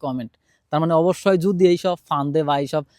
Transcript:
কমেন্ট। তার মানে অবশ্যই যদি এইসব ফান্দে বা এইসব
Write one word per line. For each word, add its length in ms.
কমেন্ট। 320
তার 100
মানে 140
অবশ্যই 440
যদি 300
এইসব 280
ফান্দে 340
বা 180
এইসব 220